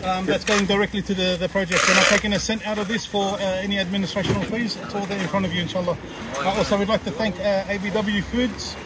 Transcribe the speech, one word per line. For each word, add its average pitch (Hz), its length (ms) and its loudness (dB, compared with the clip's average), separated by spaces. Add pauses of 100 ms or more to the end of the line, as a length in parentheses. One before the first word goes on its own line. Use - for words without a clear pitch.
Um, 185 240 0
that's 190 180 2
going 202 220 4
directly 202 360 2
to 202 120 -2
the, 185 240 2
the 175 100 0
project. 180 380 2
We're 285 80 6
not - 120 6
taking 208 260 4
a 202 60 2
cent 220 280 -2
out 214 120 -2
of 202 100 -2
this 226 180 -2
for, 196 280 0
uh, 202 40 -4
any 196 380 -2
administrational 196 720 0
fees. 226 300 -2
It's - 180 -10
all 202 120 -2
there 196 140 -4
in 185 80 -2
front 196 180 0
of 170 80 -2
you, 180 80 0
inshallah. 175 340 -2 (400)
Uh, 185 220 0
also, 202 200 4
we'd 202 100 2
like 208 160 2
to 208 60 -4
thank, 208 300 -2
uh, 196 280 2
A 202 100 -2
B 196 120 -4
W 202 320 0
Foods. 233 640 -2